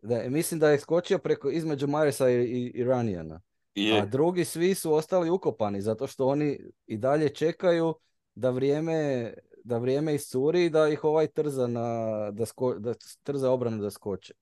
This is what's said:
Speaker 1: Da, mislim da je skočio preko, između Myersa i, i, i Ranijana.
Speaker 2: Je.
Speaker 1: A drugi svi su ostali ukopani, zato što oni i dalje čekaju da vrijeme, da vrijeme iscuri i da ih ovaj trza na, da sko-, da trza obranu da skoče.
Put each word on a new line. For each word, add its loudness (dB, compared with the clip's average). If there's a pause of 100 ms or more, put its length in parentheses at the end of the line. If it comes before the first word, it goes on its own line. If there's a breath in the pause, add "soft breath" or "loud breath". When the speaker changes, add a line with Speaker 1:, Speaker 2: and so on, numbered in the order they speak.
Speaker 1:
Da, -4
mislim -2
da 6
je 6
skočio 0
preko, -2
između -2
Myersa 2
i, 4
i, -4
i -2
Ranijana. -2 (340)
Speaker 2:
Je. 2
Speaker 1:
A 0
drugi 0
svi 0
su -2
ostali 0
ukopani, -2
zato -2
što -2
oni 0 (280)
i -6
dalje 2
čekaju 0 (400)
da 0
vrijeme, 0 (300)
da -2
vrijeme 0
iscuri 0
i 2
da 4
ih -2
ovaj 2
trza -2
na, -2 (500)
da -4
sko-, -4
da -4 (300)
trza 0
obranu 0
da -4
skoče. -8